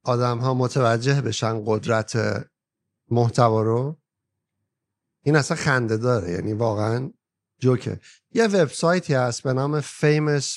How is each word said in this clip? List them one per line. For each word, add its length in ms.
آدم‌ها 500
متوجه 680
بشن 460
قدرت 800
محتوا 520
رو. 380
این 140
اصلاً 200
خنده 400
داره، 360
یعنی 200
واقعاً 580
جوکه. 420
یه 160
وبسایتی 680
هست 280
به 100
نام 280
famous 640